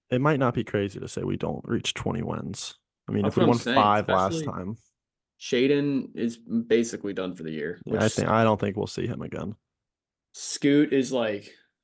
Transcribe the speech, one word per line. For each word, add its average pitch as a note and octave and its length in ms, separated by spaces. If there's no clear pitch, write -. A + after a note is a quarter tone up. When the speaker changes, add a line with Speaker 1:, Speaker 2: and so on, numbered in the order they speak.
Speaker 1:
it B2+ 100
might D3 200
not B2 140
be A#2 120
crazy G2+ 340
to - 80
say - 160
we F#2+ 140
don't E2 280
reach - 280
twenty F#2 280
wins. - 540
I - 60
mean, G#2 100
Speaker 2:
That's G#2 100
Speaker 1:
if - 40
we A#2 40
Speaker 2:
what - 40
I'm A2+ 40
Speaker 1:
won A#2+ 100
Speaker 2:
saying, A#2+ 160
Speaker 1:
five G#2 340
last F#2+ 240
Speaker 2:
especially D#3+ 200
Speaker 1:
time. F#2 240
Speaker 2:
Shaedon C#3 760
is A#2 220
basically A2+ 760
done F#2 220
for E2 80
the D#2+ 80
year, D#2 340
Speaker 1:
Yeah, G#2+ 140
I G#2 40
Speaker 2:
which A2 100
Speaker 1:
think, F#2+ 140
I A2 160
don't A2 160
think G2+ 160
we'll G2+ 120
see F#2 200
him F#2 140
again. D#2+ 340
Speaker 2:
Scoot D3 580
is, C3 220
like, G#2+ 400